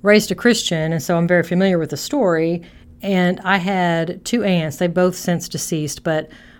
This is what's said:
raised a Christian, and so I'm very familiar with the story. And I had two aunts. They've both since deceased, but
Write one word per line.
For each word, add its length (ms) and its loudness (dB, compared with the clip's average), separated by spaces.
raised 300 4
a 40 -4
Christian, 600 0
and 80 -2
so 160 0
I'm 100 2
very 140 4
familiar 360 2
with 120 -4
the 80 -6
story. 640 0
And 380 0
I 180 0
had 680 -2
two 180 -2
aunts. 360 0
They've 140 0
both 240 2
since 340 -4
deceased, 520 -6
but 280 -2